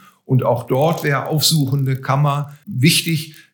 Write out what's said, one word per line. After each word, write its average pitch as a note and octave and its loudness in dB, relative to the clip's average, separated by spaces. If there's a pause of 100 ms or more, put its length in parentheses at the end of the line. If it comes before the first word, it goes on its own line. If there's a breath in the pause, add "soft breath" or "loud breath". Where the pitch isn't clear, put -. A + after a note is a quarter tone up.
(260 soft breath)
Und B2+ 2
auch A#2 0
dort D3+ 0
wäre C#3+ 0
aufsuchende C#3+ 0
Kammer C#3+ 0 (120)
wichtig, D#3+ 0 (200 loud breath)